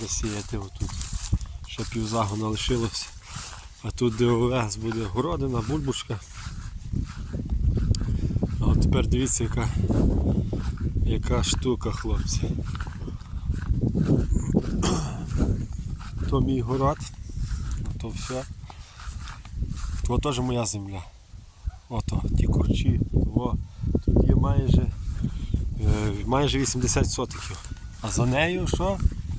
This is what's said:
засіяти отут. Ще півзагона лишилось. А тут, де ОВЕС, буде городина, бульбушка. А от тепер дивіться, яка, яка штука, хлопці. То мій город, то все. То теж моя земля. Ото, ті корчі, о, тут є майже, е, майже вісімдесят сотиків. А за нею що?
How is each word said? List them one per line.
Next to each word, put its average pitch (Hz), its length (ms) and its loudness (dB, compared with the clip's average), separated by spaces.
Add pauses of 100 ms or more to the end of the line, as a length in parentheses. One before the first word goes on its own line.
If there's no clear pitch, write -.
засіяти 104 560 -2
отут. - 320 -6 (800)
Ще - 160 -8
півзагона 110 640 0
лишилось. 117 640 0 (720)
А 107 80 -4
тут, 120 240 2
де 117 100 4
ОВЕС, 120 500 2
буде 110 280 -2
городина, 127 640 0
бульбушка. 135 520 -2 (2500)
А - 40 2
от - 160 6
тепер 127 260 4
дивіться, 123 360 2
яка, 113 240 0 (1400)
яка 113 380 2
штука, - 480 0
хлопці. - 600 0 (3750)
То 135 120 2
мій 131 200 2
город, 131 360 2 (1040)
то 113 60 -6
все. 127 360 -4 (1600)
То 123 100 2
теж 127 220 0
моя 123 260 0
земля. 98 340 -4 (920)
Ото, - 320 -2 (160)
ті - 100 4
корчі, - 520 4 (360)
о, 120 180 2 (520)
тут - 220 6
є - 80 8
майже, - 560 6 (920)
е, 104 300 4 (140)
майже 135 340 2
вісімдесят 127 520 2
сотиків. - 480 -4 (420)
А 110 80 -4
за 117 160 4
нею 156 420 2
що? 190 300 2 (420)